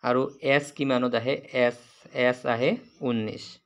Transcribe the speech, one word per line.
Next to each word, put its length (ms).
আৰু 180
এছ 280
কিমানত 440
আহে? 200
এছ, 240
এছ 260
আহে 260
ঊনৈছ। 440